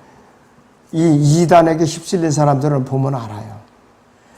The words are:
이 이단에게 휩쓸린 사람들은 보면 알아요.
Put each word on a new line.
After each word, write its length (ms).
이 520
이단에게 420
휩쓸린 460
사람들은 560
보면 280
알아요. 440